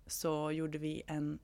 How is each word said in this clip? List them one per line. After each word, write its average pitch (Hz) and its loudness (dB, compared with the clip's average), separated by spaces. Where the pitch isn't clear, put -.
så 151 2
gjorde 156 0
vi 156 -2
en 151 0